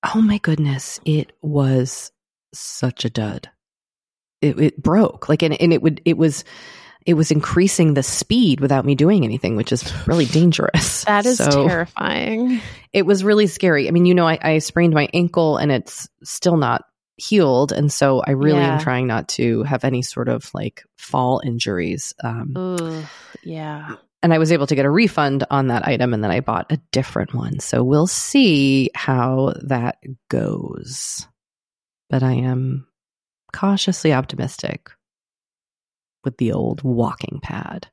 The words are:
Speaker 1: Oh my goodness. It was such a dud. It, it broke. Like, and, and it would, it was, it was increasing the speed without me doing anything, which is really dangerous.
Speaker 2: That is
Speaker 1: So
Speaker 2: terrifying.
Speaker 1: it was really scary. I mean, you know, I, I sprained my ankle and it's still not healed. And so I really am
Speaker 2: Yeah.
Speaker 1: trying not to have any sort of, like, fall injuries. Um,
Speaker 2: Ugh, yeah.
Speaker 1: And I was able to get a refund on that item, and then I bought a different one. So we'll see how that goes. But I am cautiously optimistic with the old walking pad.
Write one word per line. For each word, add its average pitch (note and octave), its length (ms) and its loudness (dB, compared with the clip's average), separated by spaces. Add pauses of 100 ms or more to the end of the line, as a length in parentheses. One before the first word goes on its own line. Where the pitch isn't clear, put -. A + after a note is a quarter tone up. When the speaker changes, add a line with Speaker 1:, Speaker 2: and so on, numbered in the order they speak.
(160)
Speaker 1:
Oh A3 60 2
my G#3 180 2
goodness. D3 640 -2
It D3+ 260 -2 (100)
was C3+ 720 0 (420)
such - 520 -6
a A#2 40 -2
dud. G#2+ 400 -6 (920)
It, D3+ 180 0
it D3 220 2
broke. - 480 2
Like, D#3 140 2
and, D#3 180 2
and E3+ 100 4
it D#3+ 100 2
would, D#3 220 0
it E3+ 140 2
was, D#3+ 260 2 (640)
it E3+ 80 2
was D#3 180 2
increasing D#3+ 640 2
the C#3 100 2
speed G3 560 0
without C3+ 260 2
me C#3+ 100 2
doing E3+ 280 4
anything, A2+ 320 -2
which G#2+ 160 -2
is - 200 -4 (160)
really E3 180 2
dangerous. D#3 800 0
Speaker 2:
That G#3 200 2
is B3 120 2
Speaker 1:
So C#3+ 300 2
Speaker 2:
terrifying. A3 920 -2 (320)
Speaker 1:
it F#3+ 140 2
was F#3+ 180 2
really G#3 240 4
scary. D#3+ 400 2
I - 40 -2
mean, F3 140 4
you F3+ 100 6
know, F3 120 4
I, D#3+ 140 0
I D#3+ 180 2
sprained E3 340 2
my D3 200 2
ankle E3+ 440 2
and D3 140 0
it's - 380 -4 (140)
still - 340 0
not B2 260 0 (340)
healed. C#3+ 540 2
And C#3+ 200 0
so C3+ 340 2
I - 60 0
really C#3+ 320 2
am - 160 2
Speaker 2:
Yeah. - 40 -6
Speaker 1:
trying B2+ 240 0
not A2+ 220 -4
to A#2 340 0
have C3+ 200 -2
any C3 180 0
sort B2 260 -6
of, A#2+ 280 -4
like, - 280 -10 (140)
fall B2+ 480 -2
injuries. G2+ 680 -6 (100)
Um, A#2 320 -8
Speaker 2:
Ugh, E3+ 500 -6 (380)
yeah. D3+ 520 -12 (280)
Speaker 1:
And E3+ 100 6
I D#3+ 40 4
was D#3+ 140 2
able C#3+ 160 2
to D3+ 80 0
get C3+ 100 2
a C#3 40 4
refund D3 600 2
on C3+ 180 2
that A#2+ 200 0
item, B2 260 0
and G#2+ 100 -2
then G2+ 80 0
I G#2 100 0
bought A2 300 -4
a D#3 60 0 (140)
different - 420 -4
one. B2 260 -6
So A#2+ 240 -2
we'll D3+ 240 2
see C#3 840 2
how C3 600 0 (100)
that B2 340 -4 (320)
goes. - 1000 -6 (800)
But C3 140 0
I B2+ 100 2
am B2+ 540 -2 (680)
cautiously F#3+ 600 0
optimistic - 760 -6 (1300)
with B2 140 -6
the A#2 140 0
old - 320 -4
walking - 580 -4
pad. - 520 -12